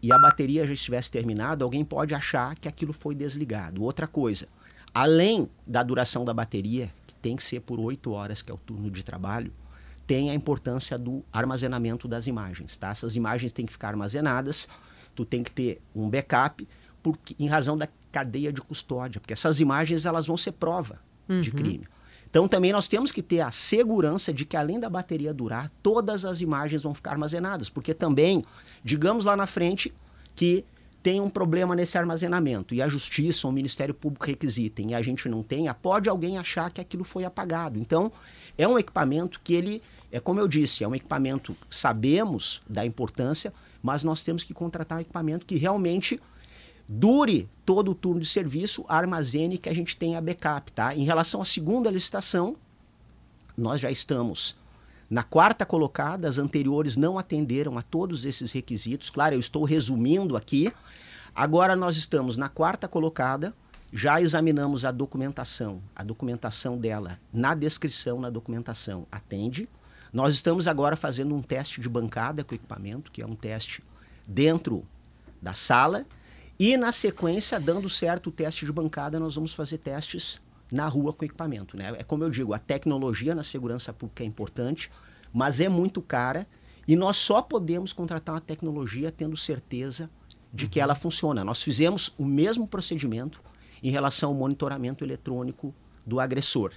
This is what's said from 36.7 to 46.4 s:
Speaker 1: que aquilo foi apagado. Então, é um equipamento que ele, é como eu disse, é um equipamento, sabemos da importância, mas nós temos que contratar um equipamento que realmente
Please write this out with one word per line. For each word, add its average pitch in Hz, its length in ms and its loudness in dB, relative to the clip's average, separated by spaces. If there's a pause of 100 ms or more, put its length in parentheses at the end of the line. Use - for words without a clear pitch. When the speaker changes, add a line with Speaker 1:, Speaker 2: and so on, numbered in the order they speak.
Speaker 1:
que - 80 -10
aquilo 180 240 -8
foi 185 200 -6
apagado. 165 540 -4
Então, 165 320 2 (460)
é 165 100 6
um 240 120 6
equipamento 160 680 0
que 170 80 2
ele, 190 300 0 (280)
é 120 80 -6
como 190 220 0
eu 202 80 4
disse, 143 340 2
é 104 60 0
um 123 60 -2
equipamento, 135 600 -2 (140)
sabemos 135 960 2
da 110 200 -2
importância, 127 640 -2 (300)
mas 135 200 0
nós 160 200 0
temos 170 200 -4
que - 120 -12
contratar 165 420 -6
um 165 60 -6
equipamento 165 420 -4
que 185 120 -2
realmente 185 640 2 (680)